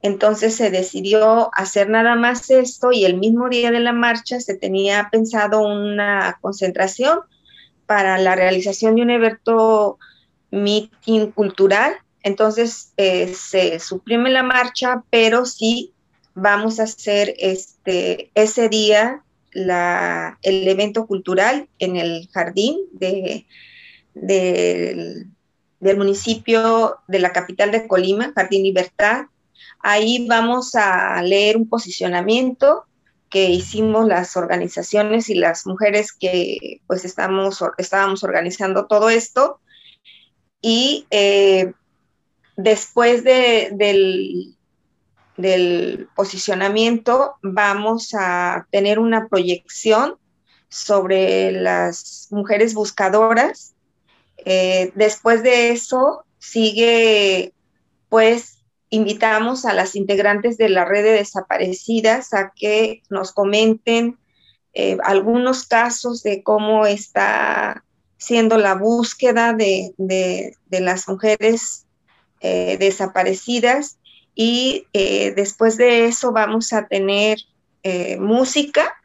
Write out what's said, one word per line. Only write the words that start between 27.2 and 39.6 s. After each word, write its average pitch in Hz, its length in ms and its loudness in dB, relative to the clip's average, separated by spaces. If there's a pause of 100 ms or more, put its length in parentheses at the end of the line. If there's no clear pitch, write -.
capital 185 400 -2
de 220 160 -2
Colima, 196 480 0
Jardín 196 280 0
Libertad. 208 640 0 (580)
Ahí 220 440 0
vamos 240 460 0
a 190 460 0
leer 202 360 2
un 226 100 -2
posicionamiento 226 1160 -2 (440)
que 190 200 2
hicimos 214 580 0
las 180 300 0
organizaciones 185 920 -2
y 208 60 -2
las 170 320 0
mujeres 208 460 -2
que, - 760 -4
pues, 185 160 -4
estamos, 190 580 -4 (160)
estábamos 196 460 -2
organizando 190 600 -2
todo 214 240 2
esto. 233 500 0 (1040)